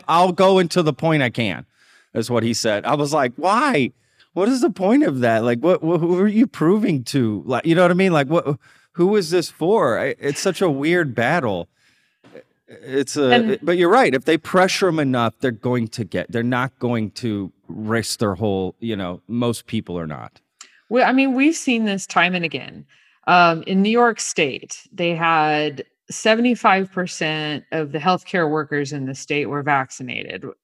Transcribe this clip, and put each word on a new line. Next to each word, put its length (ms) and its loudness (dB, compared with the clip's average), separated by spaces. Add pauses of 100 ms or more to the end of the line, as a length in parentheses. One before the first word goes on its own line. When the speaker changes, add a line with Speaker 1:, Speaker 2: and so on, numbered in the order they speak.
Speaker 1:
I'll 260 4
go 260 4
until 240 0
the 100 0
point 300 0
I 80 0
can," 340 -4 (480)
is 180 -4
what 120 2
he 100 0
said. 320 -2
I 100 0
was 200 -2
like, 220 0
"Why? 560 0 (420)
What 160 0
is 100 0
the 100 2
point 340 2
of 160 -2
that? 240 2
Like, 160 0
what, 200 2
wh-, 180 0
who 220 0
are 80 2
you 180 2
proving 580 0
to? 420 -2
Like, 180 -2
you 100 4
know 80 4
what 80 6
I 40 2
mean? 180 2
Like, 160 2
what, 300 0 (340)
who 240 2
is 140 0
this 180 0
for?" 500 0
I, 200 -2
it's 220 -4
such 200 -2
a 100 2
weird 440 0
battle. 540 -2 (1000)
It's 500 -6
a, 140 0
Speaker 2:
And 320 2
Speaker 1:
but 140 0
you're 140 4
right. 240 4
If 100 -2
they 140 2
pressure 500 2
'em 100 0
enough, 420 0
they're 100 0
going 380 -2
to 160 -8
get, 280 -6
they're 100 -2
not 360 -2
going 340 -2
to 400 -6 (160)
risk 520 -4
their 140 0
whole, 460 -2
you 160 -6
know, 320 -8
most 380 -4
people 320 -6
are 80 -6
not. 340 -14 (480)
Speaker 2:
Well, 180 2
I 60 2
mean, 220 2
we've 200 2
seen 300 -2
this 220 -4
time 280 0
and 100 -4
again. 420 -10 (400)
Um, 400 4
in 160 2
New 80 2
York 280 2
State, 600 -4 (140)
they 220 -2
had 720 0 (260)
seventy-five 800 2
percent 800 -4
of 220 -4
the 60 -4
healthcare 520 0
workers 440 -4
in 120 -6
the 80 -8
state 320 -4
were 160 -4
vaccinated 840 -4 (180)